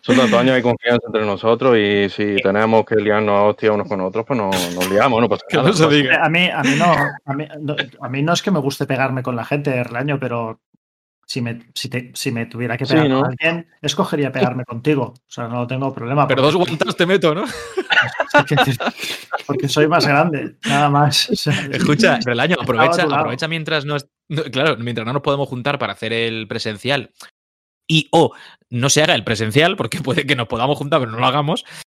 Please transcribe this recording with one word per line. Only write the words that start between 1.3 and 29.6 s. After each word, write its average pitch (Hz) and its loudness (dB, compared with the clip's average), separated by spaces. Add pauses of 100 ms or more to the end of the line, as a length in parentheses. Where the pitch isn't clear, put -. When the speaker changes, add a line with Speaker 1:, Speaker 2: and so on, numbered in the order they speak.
Speaker 1:
y 101 2
si 104 -2
Speaker 2:
Sí. - 0
Speaker 1:
tenemos 107 2
que 113 -2
liarnos 104 2
a 101 4
hostia 104 2
unos 101 -2
con 98 -4
otros, 95 -4
pues 131 -2
no, 98 -2
nos 90 -2
liamos, 113 4
no 113 4
pasa 98 -2
Speaker 2:
Que - -2
Speaker 1:
nada, 127 4
Speaker 2:
no - 4
se 156 4
Speaker 1:
no 156 4
pasa 147 4
Speaker 2:
diga. 156 2
Speaker 3:
A 151 2
mí, 175 2
a 147 -2
mí 135 2
no, 165 4 (300)
a 139 -6
mí 151 -6 (140)
no, 151 -4 (260)
a 123 -10
mí 135 -2
no 165 2
es 170 0
que - -2
me 175 2
guste 135 -2
pegarme 131 -2
con 127 -4
la 110 -6
gente, 143 -2
Erlaño, 123 -4
pero 117 -6 (680)
si 131 -6
me, 117 -8
si 123 -10
te, 127 -8
si 139 -6
me 117 -4
tuviera 117 -6
que 131 -4
Speaker 1:
Sí, - 0
Speaker 3:
pegar 156 4
con 131 2
Speaker 1:
¿no? 135 2
Speaker 3:
alguien, 160 -2 (140)
escogería 147 -2
pegarme 127 -2
contigo. 120 -2
O - -20
sea, 120 -8
no 120 -4
tengo 131 -4
problema, 131 0
Speaker 2:
Pero 131 2
Speaker 3:
porque 156 4
Speaker 2:
dos 175 2
guantas - -4
te 175 2
meto, 175 2
¿no? 202 -4
Speaker 3:
<laughs> - 0 (840)
porque 139 -2
soy 151 4
más 156 4
grande, 143 0 (120)
nada 143 2
más. 143 2
O 226 0
sea, - -2 (180)
Speaker 2:
Escucha, 147 2
Relaño, 127 2
Speaker 3:
estaba - -2
a - -4 (220)
Speaker 2:
aprovecha, 170 2
Speaker 3:
tu 156 0
lado. 143 0
Speaker 2:
aprovecha 135 -4
mientras 156 -2
no 147 -2
es-, 139 -6 (220)
no, 151 -4
claro, 131 0
mientras 117 -6
no 127 -4
nos 139 -2
podemos 139 0
juntar 135 -4
para 101 -4
hacer 113 -6
el 113 -4
presencial, 113 -4 (760)
y 160 0
o 160 4 (380)
no 123 -2
se 147 4
haga 160 4
el 110 -2
presencial, 117 0